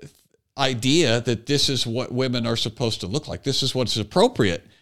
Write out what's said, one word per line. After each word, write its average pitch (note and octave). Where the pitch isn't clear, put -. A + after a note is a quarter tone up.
idea C3
that A#2
this C#3
is B2
what A#2
women B2
are A2+
supposed A2+
to F#2
look B2
like. E2+
This C3+
is C3
what's B2
appropriate A2+